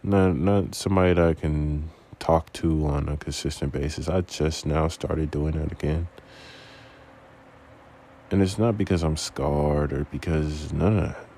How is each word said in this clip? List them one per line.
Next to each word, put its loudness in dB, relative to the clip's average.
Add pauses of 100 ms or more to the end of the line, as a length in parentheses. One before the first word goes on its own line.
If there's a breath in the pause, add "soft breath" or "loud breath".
Not, 4
not 0
somebody 4
that 4
I 4
can -2 (300 loud breath)
talk 0
to 0
on 0
a -2
consistent -6
basis. -4
I 0
just -4
now 2
started -4
doing -2
that -2
again. -2 (2250 loud breath)
And 4
it's 2
not 2
because 0
I'm 0
scarred 0
or -2
because -4
none 2
of 0
that. -10 (120)